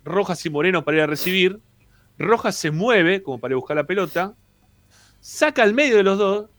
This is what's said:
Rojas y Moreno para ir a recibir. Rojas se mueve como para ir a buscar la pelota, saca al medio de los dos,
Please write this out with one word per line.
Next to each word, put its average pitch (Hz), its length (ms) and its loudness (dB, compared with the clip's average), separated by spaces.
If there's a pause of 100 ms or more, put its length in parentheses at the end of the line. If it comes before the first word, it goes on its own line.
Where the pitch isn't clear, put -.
Rojas 180 420 -4
y 165 40 -6
Moreno 156 340 0
para 151 140 0
ir 151 60 4
a 151 40 2
recibir. 185 520 -2 (580)
Rojas 214 380 0
se 156 160 -4
mueve 190 520 2
como 131 160 -8
para 127 140 -6
ir - 20 0
a - 20 0
buscar 151 200 -6
la 147 80 -2
pelota, 185 500 -4 (840)
saca 294 440 0
al 208 100 4
medio 254 240 4
de 202 60 6
los 196 140 2
dos, 208 420 0